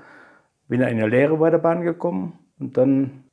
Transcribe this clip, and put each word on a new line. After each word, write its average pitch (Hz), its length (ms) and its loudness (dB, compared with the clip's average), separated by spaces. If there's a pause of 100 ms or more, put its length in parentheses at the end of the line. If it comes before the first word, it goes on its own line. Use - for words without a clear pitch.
(680)
Bin 120 120 -2
dann 127 80 0
in 120 80 -2
der 110 120 0
Lehre 143 280 2
bei 160 140 2
der 170 80 2
Bahn 165 240 0
gekommen 170 560 -6 (200)
und 127 200 -6
dann 135 540 0